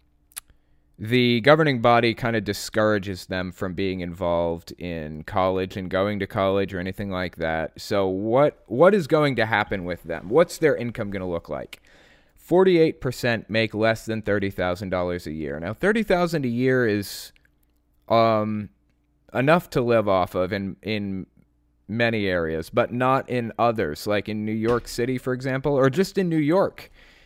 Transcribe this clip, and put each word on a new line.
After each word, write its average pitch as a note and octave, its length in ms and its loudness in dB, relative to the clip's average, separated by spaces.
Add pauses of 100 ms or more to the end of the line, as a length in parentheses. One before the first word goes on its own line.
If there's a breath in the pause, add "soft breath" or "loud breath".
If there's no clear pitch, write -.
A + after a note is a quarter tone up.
(1000)
the A#2+ 420 2
governing C#3+ 400 4
body A#2 340 4
kinda A#2 260 -2
discourages G2+ 840 -2
them F#2 240 -6
from F#2 240 -8
being F#2 260 -2
involved E2+ 720 -2
in D#2 520 -10
college F#2+ 520 0
and F#2 140 -8
going G2 300 0
to G2 80 -2
college G2 440 0
or F#2 60 -6
anything F#2+ 320 -8
like F#2 260 -6
that. D#2+ 440 -4
So G2+ 260 0
what, A2+ 600 0
what E3 280 6
is E3 140 0
going D3+ 280 2
to A2 100 2
happen G#2+ 380 0
with F2 200 -6
them? E2 240 -8
What's D#3 300 2
their C#3+ 180 2
income A2+ 340 -6
gonna F#2 180 -6
look E2+ 200 -4
like? C2+ 340 -10 (540 soft breath)
Forty-eight F3 640 4
percent A#2+ 480 -2
make A2 240 0
less A2 320 2
than A2 160 -4
thirty G2+ 300 0
thousand F2+ 400 -2
dollars F2+ 360 -2
a D#2+ 60 -8
year. D2+ 260 -6
Now, E2+ 160 -6
thirty G#3+ 280 0
thousand F3 420 0
a B2 40 -2
year B2 380 2
is, - 460 -4 (760)
um, G#2+ 600 2 (640)
enough D3+ 380 2
to C#3+ 100 0
live A#2 280 2
off F#2 260 2
of F2+ 180 -2
in, G2 300 -6
in G2 440 -6 (640)
many A2+ 380 0
areas, D#2+ 420 -2
but A2+ 240 0
not B2+ 360 0
in A#2 300 -4
others, G#2+ 480 0
like G#2 220 -2
in G#2+ 160 -4
New G#2+ 80 -4
York A2+ 340 0
City, B2 320 -4
for B2+ 140 -4
example, C3 400 -2
or C3+ 160 4
just F3+ 300 0
in F#3 100 0
New D#3+ 80 0
York. D#3 540 0 (360 soft breath)